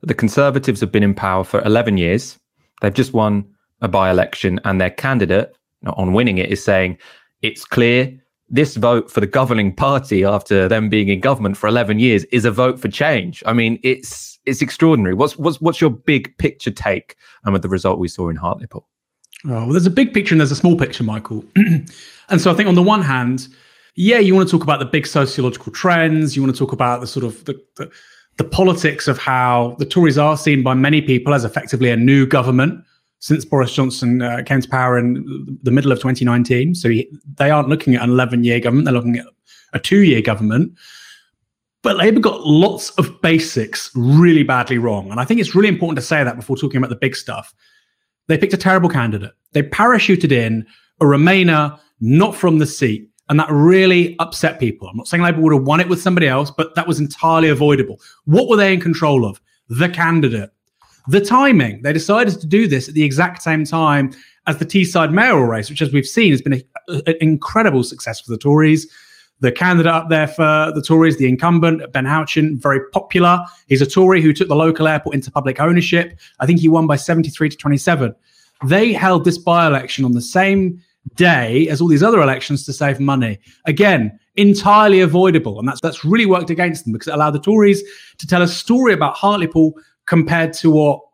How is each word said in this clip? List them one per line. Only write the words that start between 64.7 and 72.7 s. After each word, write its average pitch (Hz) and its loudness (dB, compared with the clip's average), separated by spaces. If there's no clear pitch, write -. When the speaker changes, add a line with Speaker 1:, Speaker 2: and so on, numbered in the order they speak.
Speaker 2:
mayoral 196 2
race, 110 -4
which, 147 -6
as 139 -2
we've 143 0
seen, 220 2
has 131 0
been 139 -2
a, 131 -4
a, 156 -4
an 165 0
incredible 156 0
success 117 -12
for - -14
the 113 -8
Tories, 156 2
the - 2
candidate 175 2
up 165 -2
there 156 2
for 156 0
the 151 -6
Tories, 160 2
the 135 0
incumbent, 160 0
Ben 131 -4
Houchen, 156 -2
very 135 0